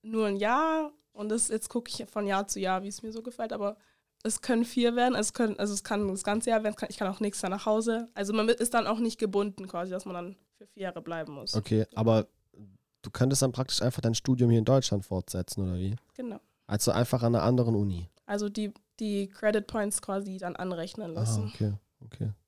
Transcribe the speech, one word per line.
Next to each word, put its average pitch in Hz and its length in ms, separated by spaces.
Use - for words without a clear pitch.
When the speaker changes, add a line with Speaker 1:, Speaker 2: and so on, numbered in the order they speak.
Speaker 1:
nur 220 260
ein 196 100
Jahr 294 560
und 208 180
das, 226 200
jetzt - 180
gucke 240 220
ich - 200
von 208 160
Jahr 196 220
zu 196 140
Jahr, 185 220
wie 196 40
es 202 160
mir 220 80
so 226 100
gefällt, 233 300
aber 208 240
es 220 180
können 233 220
vier 233 320
werden, 247 200
es 214 180
können, 220 260
also 208 140
es 196 100
kann 208 240
das 190 160
ganze 226 280
Jahr 220 120
werden, 208 100
es - 60
kann, 202 100
ich - 80
kann 196 160
auch - 60
nächstes 202 220
Jahr 185 80
nach 196 160
Hause. 226 480
Also 202 180
man 220 160
ist 233 260
dann 233 140
auch 220 120
nicht 233 200
gebunden 202 480
quasi, 185 240
dass 190 140
man 185 100
dann 175 200
für 202 100
vier 196 160
Jahre 175 180
bleiben 160 320
muss. 113 200
Speaker 2:
Okay, 110 360
Speaker 1:
Genau. - 100
Speaker 2:
aber 110 280
du - 100
könntest 131 300
dann 131 100
praktisch 131 300
einfach 127 200
dein 117 140
Studium 123 340
hier 117 100
in 110 60
Deutschland 120 400
fortsetzen, 92 580
oder 90 140
wie? 95 180
Speaker 1:
Genau. 240 240
Speaker 2:
Also - 260
einfach 120 320
an 117 120
einer 90 80
anderen 117 320
Uni? 92 340
Speaker 1:
Also 208 220
die, 208 240
die 202 260
Credit 214 400
Points 208 340
quasi 196 360
dann 180 180
anrechnen 180 600
Speaker 2:
Ah, 107 40
Speaker 1:
lassen. 107 320
Speaker 2:
okay, 104 200
okay. 107 260